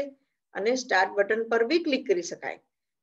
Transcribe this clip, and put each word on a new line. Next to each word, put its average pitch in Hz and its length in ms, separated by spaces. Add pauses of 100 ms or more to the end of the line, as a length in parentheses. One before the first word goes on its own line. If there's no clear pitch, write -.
(520)
અને 220 240
સ્ટાર્ટ 196 360
બટન 220 360
પર 233 160
બી 302 140
ક્લિક 277 280
કરી 175 160
શકાય. - 380 (420)